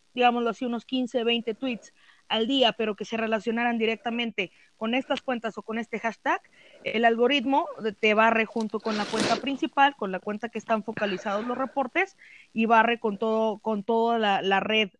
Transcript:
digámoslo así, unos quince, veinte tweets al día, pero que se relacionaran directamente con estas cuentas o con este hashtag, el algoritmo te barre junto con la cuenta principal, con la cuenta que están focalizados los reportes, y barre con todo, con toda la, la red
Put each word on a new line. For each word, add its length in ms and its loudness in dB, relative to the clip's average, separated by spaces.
digámoslo 340 2
así, 160 -4
unos 220 -6
quince, 380 -2
veinte 300 0
tweets 380 -6
al 200 0
día, 240 4
pero 240 -2
que 80 -10
se 120 -8
relacionaran 600 0
directamente 720 -2
con 180 -2
estas 280 -2
cuentas 360 -6
o 40 -10
con 160 -8
este 220 -8
hashtag, 420 -4
el 220 0
algoritmo 640 2
te 140 4
barre 320 4
junto 340 -4
con 160 -4
la 80 -2
cuenta 320 0
principal, 580 0
con 160 -6
la 80 -4
cuenta 300 -8
que 100 -10
están 240 -2
focalizados 640 -4
los 100 -4
reportes, 600 -4
y 140 0
barre 320 4
con 180 -4
todo, 420 0
con 260 -4
toda 340 2
la, 240 2
la 180 2
red 400 2